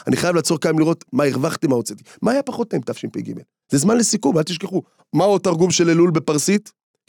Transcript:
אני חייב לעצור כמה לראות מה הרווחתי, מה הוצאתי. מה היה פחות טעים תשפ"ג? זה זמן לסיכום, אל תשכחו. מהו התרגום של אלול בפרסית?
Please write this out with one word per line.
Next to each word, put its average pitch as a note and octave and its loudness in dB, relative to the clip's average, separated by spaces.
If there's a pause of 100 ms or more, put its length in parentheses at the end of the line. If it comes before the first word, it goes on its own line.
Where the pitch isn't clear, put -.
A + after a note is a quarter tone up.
אני - 0
חייב F3 0
לעצור D#3+ 0
כמה D#3+ 0
לראות D#3+ 0
מה C3+ 0
הרווחתי, C#3+ -2
מה C3+ 2
הוצאתי. A2+ -6 (200)
מה G3+ 0
היה C#4 0
פחות A#3 -8
טעים D#3 -4
תשפ"ג? - -10 (380)
זה C#3 0
זמן G3+ 2
לסיכום, A3 0
אל D#3 2
תשכחו. F3 -6 (300)
מהו F#3+ 4
התרגום F3 2
של E3+ 2
אלול E3+ 4
בפרסית? D#3+ 0 (360)